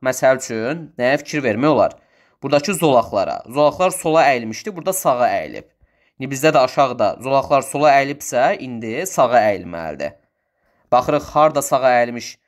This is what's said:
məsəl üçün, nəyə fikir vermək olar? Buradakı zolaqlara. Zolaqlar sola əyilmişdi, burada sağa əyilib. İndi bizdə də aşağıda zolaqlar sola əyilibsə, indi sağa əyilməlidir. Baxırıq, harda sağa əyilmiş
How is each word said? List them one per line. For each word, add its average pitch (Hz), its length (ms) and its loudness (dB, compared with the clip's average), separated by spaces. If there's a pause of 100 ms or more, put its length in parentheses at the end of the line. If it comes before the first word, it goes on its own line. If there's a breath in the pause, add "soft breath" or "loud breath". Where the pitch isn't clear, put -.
məsəl 131 360 2
üçün, 123 440 -6 (160)
nəyə 127 240 2
fikir 147 200 -6
vermək 127 320 0
olar? 101 200 2 (480 soft breath)
Buradakı 143 320 0
zolaqlara. 120 720 0
Zolaqlar 147 440 0
sola 160 400 2
əyilmişdi, 120 460 -4
burada - 160 -6
sağa 123 360 0
əyilib. 80 380 -4 (520)
İndi 135 160 -10
bizdə 147 200 2
də 139 120 6
aşağıda 120 420 0 (140)
zolaqlar 135 440 0
sola 147 300 2
əyilibsə, 139 640 0
indi 120 480 -8
sağa 123 340 2
əyilməlidir. 85 760 -4 (800)
Baxırıq, 143 420 0
harda 147 280 2
sağa 131 400 2
əyilmiş 120 340 -6 (120)